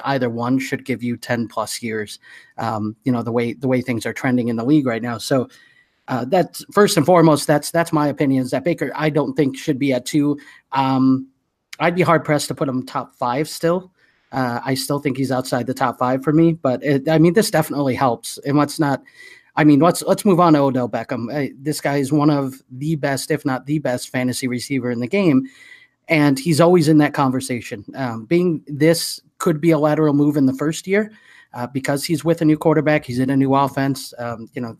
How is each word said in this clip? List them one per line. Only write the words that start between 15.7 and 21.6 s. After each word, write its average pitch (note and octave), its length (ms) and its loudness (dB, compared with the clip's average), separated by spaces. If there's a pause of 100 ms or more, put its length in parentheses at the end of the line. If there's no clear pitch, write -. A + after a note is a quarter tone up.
top B2+ 260 -2
five C3 220 0
for D3+ 120 0
me, E3 200 4
but C3 300 -2
it, C#3 240 0
I D#3+ 100 4
mean, E3+ 160 6
this G#3+ 180 2
definitely C#3+ 440 0
helps. A#2+ 440 -2
And C#3+ 180 0
let's D3 200 0
not, C#3 240 0 (540)
I D#3 80 4
mean, D3 160 8
let's, E3+ 240 4
let's F#3 220 0
move F3+ 160 4
on E3 120 6
to D3 60 6
Odell B2+ 300 0
Beckham. A#2 440 -6
Uh, C#3 240 -4
this C#3+ 220 -6